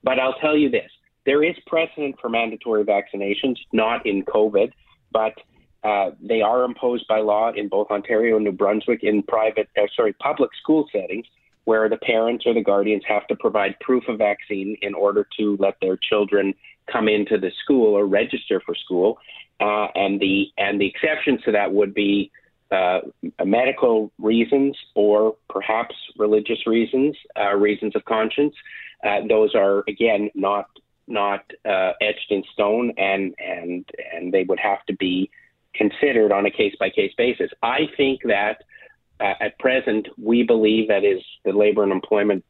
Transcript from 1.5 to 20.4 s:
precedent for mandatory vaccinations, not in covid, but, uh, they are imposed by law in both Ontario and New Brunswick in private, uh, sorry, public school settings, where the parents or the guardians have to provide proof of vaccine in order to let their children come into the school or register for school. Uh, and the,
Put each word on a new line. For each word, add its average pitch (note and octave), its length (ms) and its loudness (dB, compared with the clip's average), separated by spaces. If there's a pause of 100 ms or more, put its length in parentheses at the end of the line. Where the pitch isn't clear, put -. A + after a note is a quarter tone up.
precedent D#3+ 560 -4
for A#2+ 80 -6
mandatory A2+ 560 -2
vaccinations, G2+ 720 -2 (180)
not A2+ 320 0
in G2 200 -2
covid, G#2+ 460 2 (400)
but, A2 220 0 (500)
uh, G2+ 280 0 (100)
they A2+ 200 0
are A#2+ 240 2
imposed B2 420 -4
by A2 120 2
law G#2+ 320 2
in G#2 160 -6
both G2+ 220 -2
Ontario A2 460 0
and G#2+ 100 2
New G2+ 60 0
Brunswick G#2 520 0
in G#2 200 2
private, A2 520 0
uh, G#2 200 2
sorry, G#2+ 180 2
public C#3 380 -2 (100)
school D#3 300 0
settings, G2 340 -6 (380)
where A2 260 2
the A2 80 -2
parents A#2 480 0
or A#2 80 2
the A2+ 100 0
guardians G2+ 440 0
have G#2 200 -2
to G#2+ 80 -2
provide G2+ 440 -2
proof B2+ 280 0
of A2 120 -6
vaccine G#2 640 -4
in G2+ 120 -6
order G2+ 340 0 (100)
to G#2 220 0
let G2 220 0
their F#2+ 160 -2
children G2+ 560 0 (380)
come A2 160 0
into G#2+ 300 2
the F#2 140 -2 (120)
school A#2 300 4
or G2+ 140 4
register G2+ 580 0
for E2+ 80 -6
school. F#2 460 0 (400)
Uh, G#2 340 0
and G2 260 0
the, G2 280 0 (100)